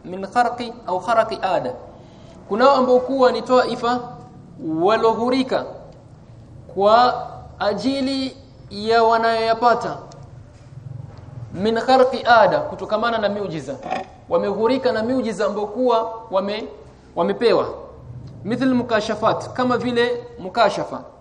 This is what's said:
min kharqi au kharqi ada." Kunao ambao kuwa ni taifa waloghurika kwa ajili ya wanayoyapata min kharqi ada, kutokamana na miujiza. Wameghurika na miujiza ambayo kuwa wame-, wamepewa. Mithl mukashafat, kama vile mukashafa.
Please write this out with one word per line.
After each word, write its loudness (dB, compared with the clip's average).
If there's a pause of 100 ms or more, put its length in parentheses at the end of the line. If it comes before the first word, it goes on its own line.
min -10
kharqi -2 (140)
au -2
kharqi 0
ada." -2 (720)
Kunao 4
ambao 4
kuwa 2
ni -4
taifa 0 (800)
waloghurika 2 (1080)
kwa 4 (320)
ajili -4 (340)
ya 2
wanayoyapata 2 (1600)
min 0
kharqi 4
ada, 6
kutokamana -2
na 0
miujiza. -6 (520)
Wameghurika 0
na -2
miujiza -2
ambayo -4
kuwa 0 (180)
wame-, -2 (480)
wamepewa. 2 (760)
Mithl 0
mukashafat, 0
kama 0
vile 0 (140)
mukashafa. 0 (180)